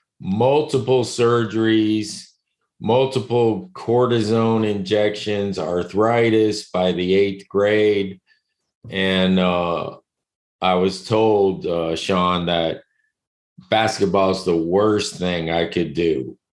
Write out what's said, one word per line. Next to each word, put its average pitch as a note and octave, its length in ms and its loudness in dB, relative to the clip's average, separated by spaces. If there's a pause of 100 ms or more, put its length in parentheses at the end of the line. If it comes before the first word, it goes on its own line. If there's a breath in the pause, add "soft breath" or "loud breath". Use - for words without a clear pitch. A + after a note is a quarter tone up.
(200 soft breath)
multiple B2+ 840 0
surgeries, A2 1200 0 (540)
multiple A#2 960 0
cortisone A2+ 960 0
injections, G2+ 880 -2
arthritis G#2+ 1120 0
by F#2 220 0
the F2+ 220 0
eighth G2 340 0
grade. G2+ 720 0 (720)
And, F#2 480 2
uh, F2 580 -2 (640)
I F#2 140 2
was F#2 340 -2
told, G#2 580 2
uh, E2 300 -2
Sean, F2+ 500 0
that E2+ 360 -2 (880)
basketball G2 640 0
is F#2 120 -6
the F2 120 2
worst G2 600 0
thing F2 340 -4
I E2+ 160 0
could E2 280 -4
do, D#2+ 420 -2 (220)